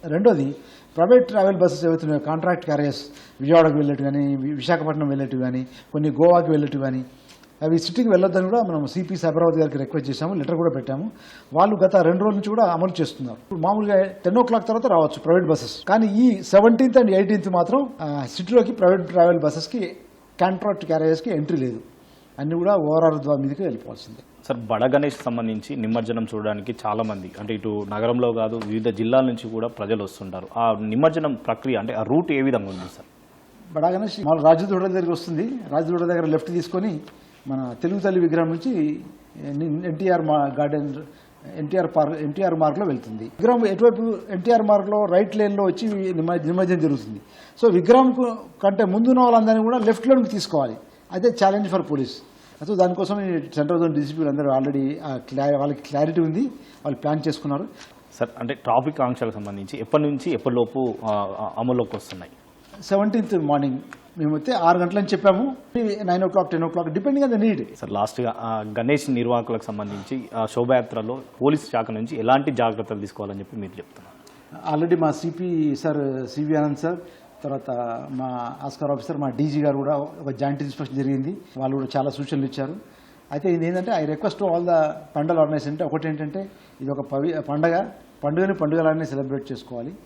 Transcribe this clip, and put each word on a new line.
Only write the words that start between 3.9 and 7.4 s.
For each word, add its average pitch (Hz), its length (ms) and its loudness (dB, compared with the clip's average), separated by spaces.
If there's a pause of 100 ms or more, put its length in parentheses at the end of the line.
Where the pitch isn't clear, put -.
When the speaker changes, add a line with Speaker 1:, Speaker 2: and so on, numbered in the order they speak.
Speaker 1:
కానీ, 139 320 0
వి-, 135 180 -4
విశాఖపట్నం 151 540 -2
వెళ్ళేటివి 135 340 -2
కానీ, 127 240 -4 (260)
కొన్ని 151 180 0
గోవాకి 165 400 6
వెళ్ళేటివి 147 320 0
కానీ, 131 220 -4 (580)